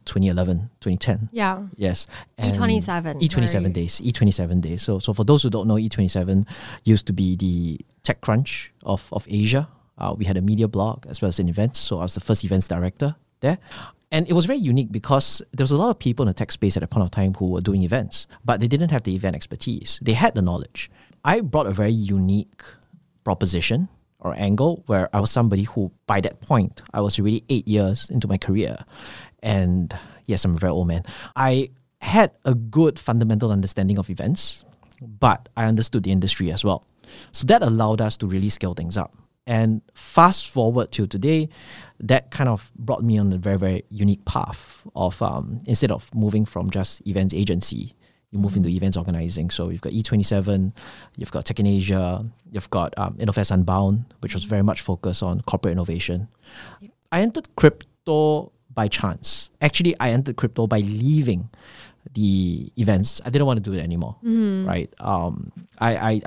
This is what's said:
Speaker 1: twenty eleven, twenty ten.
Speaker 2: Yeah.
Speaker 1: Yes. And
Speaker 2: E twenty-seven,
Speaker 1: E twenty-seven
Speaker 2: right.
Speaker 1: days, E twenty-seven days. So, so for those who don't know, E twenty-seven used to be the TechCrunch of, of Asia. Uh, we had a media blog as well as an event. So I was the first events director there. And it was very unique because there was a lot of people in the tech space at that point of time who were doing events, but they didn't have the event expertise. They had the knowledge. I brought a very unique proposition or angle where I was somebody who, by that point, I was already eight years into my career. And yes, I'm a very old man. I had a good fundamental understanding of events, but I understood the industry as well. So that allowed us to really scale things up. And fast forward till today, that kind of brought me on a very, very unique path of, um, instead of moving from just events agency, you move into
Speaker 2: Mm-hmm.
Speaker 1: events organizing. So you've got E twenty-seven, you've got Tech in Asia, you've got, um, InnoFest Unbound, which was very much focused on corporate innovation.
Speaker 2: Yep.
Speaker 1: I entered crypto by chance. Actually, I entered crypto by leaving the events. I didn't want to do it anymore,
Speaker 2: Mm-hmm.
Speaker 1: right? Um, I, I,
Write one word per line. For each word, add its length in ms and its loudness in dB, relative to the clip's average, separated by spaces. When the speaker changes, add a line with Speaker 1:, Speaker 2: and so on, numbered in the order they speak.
Speaker 1:
twenty 240 2
eleven, 420 0
twenty 160 0
ten. 340 -2
Speaker 2:
Yeah. 320 -4
Speaker 1:
Yes. 280 -2
And 160 0
Speaker 2:
E 40 0
twenty-seven, 680 0
Speaker 1:
E 60 4
twenty-seven 380 0
Speaker 2:
right. 60 0
Speaker 1:
days, 300 -2
E 80 0
twenty-seven 480 2
days. 220 -2
So, 180 -2
so 140 -2
for 100 -2
those 200 6
who 60 0
don't 200 -2
know, 80 4
E 100 0
twenty-seven 580 2
used 240 4
to 60 0
be 240 0
the 420 -2
TechCrunch 680 -2
of, 300 -4
of 160 -4
Asia. 400 2
Uh, 200 -4
we 80 -2
had 100 0
a 60 0
media 260 2
blog 400 -4
as 140 -10
well 80 2
as 100 -2
an 80 0
event. 300 0
So 220 -2
I 40 -4
was 100 -4
the 60 -6
first 240 0
events 240 2
director 480 -2
there. 180 0
And 160 0
it 60 0
was 120 4
very 140 0
unique 320 2
because 500 0
there 100 0
was 80 2
a 60 4
lot 140 2
of 60 -2
people 260 0
in 40 2
the 60 2
tech 180 -4
space 240 0
at 60 0
that 80 -4
point 160 2
of 60 -2
time 240 2
who 160 0
were 100 0
doing 220 2
events, 440 -2
but 160 0
they 80 2
didn't 240 2
have 120 2
the 120 -2
event 220 -2
expertise. 640 -6
They 100 2
had 240 2
the 60 2
knowledge. 500 -4
I 160 2
brought 280 0
a 40 -2
very 220 2
unique 680 0
proposition 640 0
or 140 -6
angle 480 2
where 300 0
I 40 4
was 120 2
somebody 320 2
who, 280 -4
by 160 2
that 200 -6
point, 420 0
I 80 -2
was 160 0
already 320 0
eight 180 -2
years 440 0
into 160 0
my 100 0
career. 400 -2
And 500 2
yes, 180 0
I'm 80 2
a 60 0
very 120 0
old 160 0
man. 140 0
I 360 0
had 280 4
a 80 4
good 460 2
fundamental 520 2
understanding 460 2
of 140 -4
events, 520 -2
but 560 0
I 80 0
understood 380 2
the 80 0
industry 400 0
as 120 -2
well. 220 -2
So 160 -2
that 160 6
allowed 360 2
us 180 0
to 100 -4
really 220 0
scale 260 -2
things 200 -6
up. 200 -6
And 340 2
fast 560 4
forward 400 0
till 160 0
today, 420 0
that 300 2
kind 180 0
of 300 -2
brought 260 -4
me 140 4
on 160 4
a 40 0
very, 200 0
very 320 0
unique 360 2
path 600 -6
of, 280 -2
um, 420 -4
instead 260 0
of 220 -8
moving 320 2
from 240 -4
just 380 -6
events 260 0
agency, 600 -2
you 100 -4
move 160 0
into 140 2
Speaker 2:
Mm-hmm. 80 0
Speaker 1:
events 200 0
organizing. 520 -4
So 200 -4
you've 120 -8
got 100 -8
E 100 -2
twenty-seven, 720 0
you've 140 -12
got 120 -6
Tech 160 -4
in 80 2
Asia, 560 0
you've 200 -10
got, 280 -2
um, 200 -4
InnoFest 340 0
Unbound, 540 2
which 120 -6
was 120 -6
very 180 0
much 160 0
focused 420 -4
on 200 -2
corporate 320 -2
innovation. 560 -4
Speaker 2:
Yep. 120 -20
Speaker 1:
I 120 0
entered 340 -4
crypto 960 2
by 140 0
chance. 600 -4
Actually, 400 2
I 120 0
entered 260 0
crypto 280 0
by 140 2
leaving 720 0
the 640 0
events. 480 2
I 60 -4
didn't 160 2
want 140 2
to 80 -8
do 80 -2
it 40 -2
anymore, 420 -4
Speaker 2:
Mm-hmm. 420 0
Speaker 1:
right? 360 -4
Um, 500 -4
I, 180 0
I, 300 0